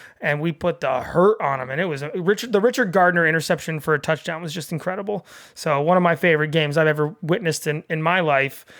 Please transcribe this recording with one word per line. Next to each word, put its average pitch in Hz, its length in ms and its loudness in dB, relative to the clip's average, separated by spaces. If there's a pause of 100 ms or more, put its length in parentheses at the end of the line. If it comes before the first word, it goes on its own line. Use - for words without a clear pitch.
(220)
And 147 180 0
we 165 140 0
put 170 260 -4
the 131 220 -2
hurt 190 400 2
on 139 180 -2
'em. 127 100 -8
And 139 120 -4
it 190 40 0
was 143 180 -4
a, 151 120 -8
Richard, 202 380 -2
the 202 80 4
Richard 240 320 2
Gardner 175 340 4
interception 160 540 -2
for 156 120 0
a 143 60 2
touchdown 160 420 -4
was 160 120 -8
just 165 180 -8
incredible. 190 540 -6 (300)
So 143 260 -2
one 175 160 4
of 180 60 4
my 170 120 4
favorite 156 360 2
games 151 260 0
I've 160 100 4
ever 151 340 0
witnessed 160 460 -2
in, 147 220 -4
in 160 120 -4
my 175 200 2
life. 139 440 0 (140)